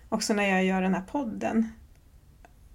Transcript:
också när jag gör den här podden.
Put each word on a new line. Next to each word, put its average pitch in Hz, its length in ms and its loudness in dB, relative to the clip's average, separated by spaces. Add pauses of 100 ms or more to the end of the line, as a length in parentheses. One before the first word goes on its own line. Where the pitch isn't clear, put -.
också 220 240 -2
när 202 160 2
jag 190 160 2
gör 185 160 2
den 190 120 2
här 185 80 0
podden. 220 680 -2 (1040)